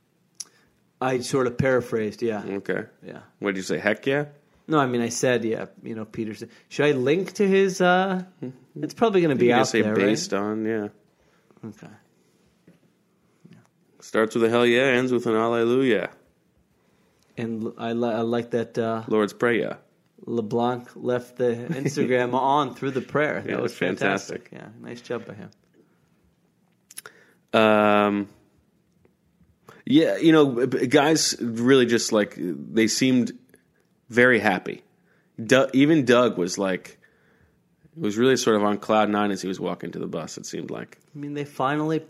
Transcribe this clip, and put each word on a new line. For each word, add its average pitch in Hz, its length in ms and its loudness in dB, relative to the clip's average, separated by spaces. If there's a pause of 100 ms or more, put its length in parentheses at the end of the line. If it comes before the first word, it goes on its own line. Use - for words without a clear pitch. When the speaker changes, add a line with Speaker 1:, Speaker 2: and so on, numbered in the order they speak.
(1000)
Speaker 1:
I 127 200 -2
sort 127 260 -2
of 120 100 -4
paraphrased, 120 680 -2
yeah. 107 220 -4
Speaker 2:
Okay. 98 400 -6 (220)
Speaker 1:
Yeah. - 140 -16 (180)
Speaker 2:
What 101 140 -2
did 95 60 -6
you 92 40 -6
say? 85 160 -4
Heck 107 280 -2
yeah? 143 200 -2 (400)
Speaker 1:
No, 156 120 0
I 135 80 2
mean, 120 140 -2
I 117 80 -4
said, 117 360 -2
yeah, 110 220 -4 (160)
you 123 120 -12
know, 110 100 -10
Peterson. 110 460 -10 (180)
Should 147 180 0
I 147 60 4
link 143 420 0
to 208 140 2
his, 190 320 2
uh, 185 420 2 (580)
it's 147 140 -6
probably 208 280 2
gonna 147 140 2
be 120 100 4
Speaker 2:
You 120 60 6
can 120 80 4
Speaker 1:
out - 80 2
Speaker 2:
say 113 140 2
Speaker 1:
there, 107 120 0
Speaker 2:
based 104 380 0
Speaker 1:
right? 101 80 -2
Speaker 2:
on, 107 240 -4
yeah. 107 240 -2 (760)
Speaker 1:
Okay. 98 220 -16 (2250)
Speaker 2:
Starts - 340 -2
with 117 100 2
a 113 60 4
hell 120 160 4
yeah, 120 160 4
ends 127 300 0
with 120 140 0
an 113 80 0
alleluia. 117 760 0 (1300)
Speaker 1:
And 113 280 -6
l-, - 140 -8
I 117 140 -6
li-, 117 220 0
I 113 60 -2
like 117 300 -2
that, 113 280 -4
uh, 113 300 -2
Speaker 2:
Lord's 107 240 2
Prayer. 113 460 -2 (480)
Speaker 1:
LeBlanc 120 720 -2
left 123 400 -6
the 123 180 0
Speaker 2:
<laughs> 120 160 -10
Speaker 1:
Instagram 127 640 -2
on 131 400 0
through 135 180 -6
the 131 80 -4
prayer. 143 400 -4
That - 100 -8
Speaker 2:
Yeah, 123 100 -4
Speaker 1:
was 120 140 -4
Speaker 2:
fantastic. 95 760 -4
Speaker 1:
fantastic. - 220 -18 (100)
Yeah, 120 60 -18
nice 120 120 -14
job 117 260 -10
by 107 80 -16
him. 107 160 -18 (2000)
Speaker 2:
Um, 104 680 4 (1600)
yeah, 127 320 4
you 160 140 6
know, 156 140 8
b-, 127 200 0
b-, 123 200 0
guys 147 540 2
really 120 460 4
just, 113 260 0
like, 104 260 0
they 87 480 0
seemed 127 460 2 (760)
very 123 300 4
happy. 98 440 -2 (640)
Du-, 127 300 4
even 147 300 4
Doug 120 340 4
was, 90 180 -4
like, 95 420 -4 (960)
was 107 200 -4
really 127 200 4
sort 117 200 2
of 101 60 2
on 104 160 0
cloud 107 320 2
nine 104 220 0
as 95 100 -6
he 92 60 -6
was 92 120 -6
walking 90 320 -6
to 85 60 -12
the 87 80 -8
bus, 85 320 -10
it - 80 -16
seemed 82 240 -10
like. - 280 -14 (160)
Speaker 1:
I 147 40 -16
mean, 147 160 -12
they 143 100 -8
finally 151 640 -2